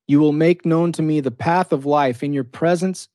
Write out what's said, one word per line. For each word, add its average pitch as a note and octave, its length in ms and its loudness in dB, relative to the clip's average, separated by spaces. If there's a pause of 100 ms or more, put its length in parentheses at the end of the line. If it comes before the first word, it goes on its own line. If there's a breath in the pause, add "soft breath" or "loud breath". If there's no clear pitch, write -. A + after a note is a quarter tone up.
You C#3+ 140 4
will D3+ 120 4
make E3 340 0
known E3 260 2
to D#3+ 100 -4
me D#3 180 0
the C3 120 -4
path F3 400 -2
of C#3 140 -2
life. C#3+ 360 0
In C#3+ 100 -4
your C#3 120 -2
presence F3 720 -2